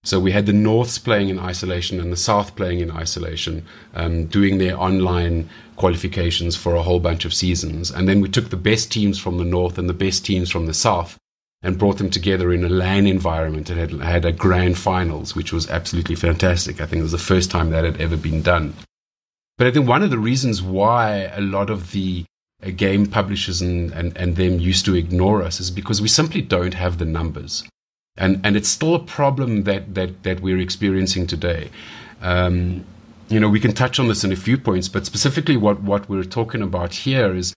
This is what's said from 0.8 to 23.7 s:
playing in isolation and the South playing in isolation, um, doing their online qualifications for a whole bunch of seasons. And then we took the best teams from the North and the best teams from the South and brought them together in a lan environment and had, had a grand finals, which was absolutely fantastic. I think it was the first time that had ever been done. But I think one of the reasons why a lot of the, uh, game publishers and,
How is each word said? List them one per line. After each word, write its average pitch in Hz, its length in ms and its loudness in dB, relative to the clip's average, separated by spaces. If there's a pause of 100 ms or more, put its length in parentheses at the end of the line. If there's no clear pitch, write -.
playing 101 300 2
in 92 100 -4
isolation 90 600 -4
and 87 120 -4
the 87 60 -4
South 101 380 0
playing 87 240 -2
in 85 120 -2
isolation, 82 720 -6 (300)
um, 85 300 -2
doing 98 340 4
their 90 200 0
online 87 680 0 (280)
qualifications 85 800 0
for 87 200 -2
a 85 80 2
whole 90 160 2
bunch 82 260 0
of 85 80 -4
seasons. 85 560 -2
And 92 180 0
then 101 140 6
we 95 80 0
took - 200 0
the 95 80 -4
best 107 340 0
teams 101 260 0
from 90 200 -4
the 87 80 0
North 90 340 0
and 87 100 -2
the 87 40 -2
best 92 300 -2
teams 92 280 0
from 82 160 -2
the 80 80 -4
South 90 420 0 (460)
and 92 160 -2
brought 98 180 4
them 95 140 -2
together 92 420 2
in 87 100 2
a 87 60 0
lan 95 380 4
environment 80 640 0
and 85 80 -2
had, 80 120 -2 (100)
had 85 240 2
a 85 60 4
grand 90 460 4
finals, 90 580 -2
which 82 160 -4
was 82 180 -2
absolutely 85 460 -2
fantastic. 85 640 0
I 73 60 -4
think 85 140 -2
it 80 40 0
was 80 80 -2
the 87 60 -4
first 92 320 2
time 80 220 0
that 80 120 2
had 82 160 -2
ever 82 160 -2
been 78 280 -2
done. 80 320 2 (840)
But 123 80 4
I 127 60 4
think 135 160 4
one 139 160 4
of 180 80 2
the 120 80 0
reasons 117 420 0
why 101 720 0
a 101 80 -6
lot 101 300 -2
of 92 220 -6
the, 92 320 -2 (380)
uh, 98 60 -8
game 98 380 2
publishers 98 520 -2
and, 87 320 -2